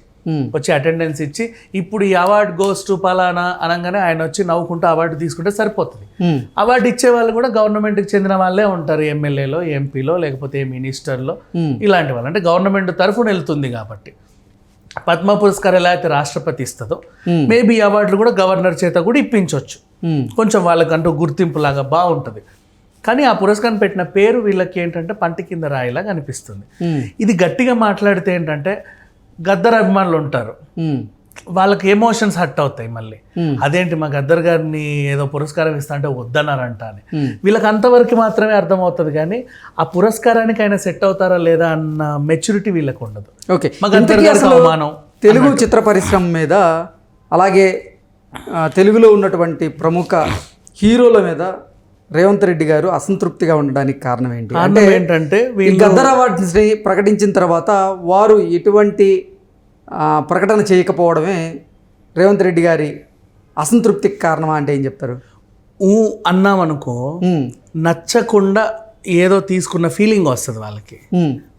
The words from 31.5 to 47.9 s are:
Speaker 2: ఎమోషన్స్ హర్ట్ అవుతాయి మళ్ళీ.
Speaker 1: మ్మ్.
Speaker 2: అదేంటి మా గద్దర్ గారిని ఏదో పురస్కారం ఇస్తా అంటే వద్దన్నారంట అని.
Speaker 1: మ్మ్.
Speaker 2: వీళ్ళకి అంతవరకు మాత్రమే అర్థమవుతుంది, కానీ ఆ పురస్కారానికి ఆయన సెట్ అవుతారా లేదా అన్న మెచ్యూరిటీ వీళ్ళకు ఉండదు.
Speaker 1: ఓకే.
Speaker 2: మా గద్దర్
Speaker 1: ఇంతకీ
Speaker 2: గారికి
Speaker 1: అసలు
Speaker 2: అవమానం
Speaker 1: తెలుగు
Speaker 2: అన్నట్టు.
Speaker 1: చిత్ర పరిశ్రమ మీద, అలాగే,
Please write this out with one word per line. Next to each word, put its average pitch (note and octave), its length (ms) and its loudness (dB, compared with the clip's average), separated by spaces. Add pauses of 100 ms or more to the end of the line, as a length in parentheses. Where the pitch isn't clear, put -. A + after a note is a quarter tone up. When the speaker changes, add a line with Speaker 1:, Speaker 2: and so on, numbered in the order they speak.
Speaker 2:
ఎమోషన్స్ G#3 480 2
హర్ట్ D#3+ 220 -4
అవుతాయి B2 280 -4
మళ్ళీ. A2+ 280 -14 (220)
Speaker 1:
మ్మ్. D#3 240 -2
Speaker 2:
అదేంటి E3+ 320 0
మా D#3 120 -4
గద్దర్ C#3+ 320 0
గారిని D#3+ 460 -2
ఏదో C#3+ 420 -4
పురస్కారం D3+ 500 -4
ఇస్తా C#3+ 180 -8
అంటే C#3+ 140 -4
వద్దన్నారంట B2 760 -4
అని. A2 340 -10
Speaker 1:
మ్మ్. C3+ 140 -2 (120)
Speaker 2:
వీళ్ళకి G#3+ 220 2
అంతవరకు A#3+ 480 4
మాత్రమే G#3+ 400 0
అర్థమవుతుంది, F3+ 580 0
కానీ F3 320 -4 (360)
ఆ - 20 2
పురస్కారానికి A3 800 0
ఆయన G3+ 140 0
సెట్ F#3 280 -4
అవుతారా F#3 320 2
లేదా E3 320 2
అన్న D#3 480 -4
మెచ్యూరిటీ E3 540 -2
వీళ్ళకు D3 340 -4
ఉండదు. - 480 -8
Speaker 1:
ఓకే. - 200 0 (100)
Speaker 2:
మా G#3 60 0
గద్దర్ - 120 6
Speaker 1:
ఇంతకీ A3 160 4
Speaker 2:
గారికి - 120 6
Speaker 1:
అసలు B3+ 260 4
Speaker 2:
అవమానం D#3+ 380 4 (300)
Speaker 1:
తెలుగు A#3 220 6
Speaker 2:
అన్నట్టు. C4+ 200 4
Speaker 1:
చిత్ర A3+ 160 2
పరిశ్రమ G3 420 2
మీద, E3 300 0 (800)
అలాగే, F#3+ 600 2 (580)